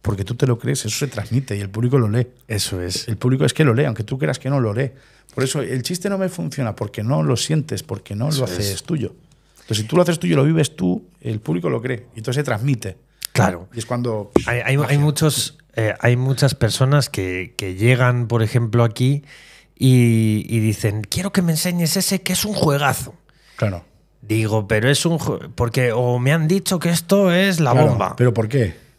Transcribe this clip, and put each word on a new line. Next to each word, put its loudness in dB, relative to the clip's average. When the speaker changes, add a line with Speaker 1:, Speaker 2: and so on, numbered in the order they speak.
Speaker 1:
porque -2
tú -6
te 2
lo 2
crees, -4
eso -4
se -2
transmite -4
y -6
el -8
público 0
lo 2
lee. 0
Speaker 2:
Eso -4
es. -6
Speaker 1:
El -4
público 2
es 0
que 2
lo 4
lee, 2
aunque -4
tú -6
creas -2
que -6
no 0
lo 0
lee. -2
Por 0
eso -2
el -4
chiste -6
no -2
me -2
funciona, -6
porque -6
no 0
lo 2
sientes, -2
porque -10
no -2
Speaker 2:
Eso -2
Speaker 1:
lo 0
haces -4
Speaker 2:
es. -8
Speaker 1:
tuyo. -4
Entonces, -4
si -
tú 0
lo 6
haces 2
tuyo, 0
lo 4
vives 2
tú, -2
el -6
público -4
lo -2
cree -6
y -12
entonces -4
se -2
transmite. -2
Speaker 2:
Claro. 0
Speaker 1:
Y -8
es -8
cuando -4
Speaker 2:
Hay, -2
hay, 0
Speaker 1:
magia. 0
Speaker 2:
hay 4
muchos, 0
eh, 0
hay 4
muchas 2
personas 2
que, -6
que -8
llegan, 2
por 2
ejemplo, 2
aquí 0
y, 4
y 0
dicen, 0
"Quiero -4
que 2
me 2
enseñes 0
ese -2
que -4
es -2
un -4
juegazo". -2
Speaker 1:
Claro. -4
Speaker 2:
Digo, -2
"Pero 2
es 0
un 0
jue-, -6
porque 0
o 0
me 2
han 2
dicho 0
que -2
esto 2
es 2
la 4
Speaker 1:
Claro, 8
Speaker 2:
bomba". 0
Speaker 1:
¿pero 4
por 0
qué? 0